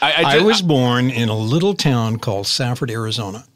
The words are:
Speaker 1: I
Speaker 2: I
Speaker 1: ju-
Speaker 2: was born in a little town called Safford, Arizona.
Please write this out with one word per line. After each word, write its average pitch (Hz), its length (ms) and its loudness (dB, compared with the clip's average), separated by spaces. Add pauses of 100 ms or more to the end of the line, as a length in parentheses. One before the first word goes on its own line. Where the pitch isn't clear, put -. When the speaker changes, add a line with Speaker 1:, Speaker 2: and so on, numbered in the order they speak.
Speaker 1:
I 156 220 2
Speaker 2:
I 143 160 4
Speaker 1:
ju- 190 60 4
Speaker 2:
was 214 160 2
born 127 480 2
in 117 180 -2
a 110 100 -2
little 160 360 0
town 117 440 0
called 101 300 -4
Safford, 123 420 -4
Arizona. 110 540 -8 (120)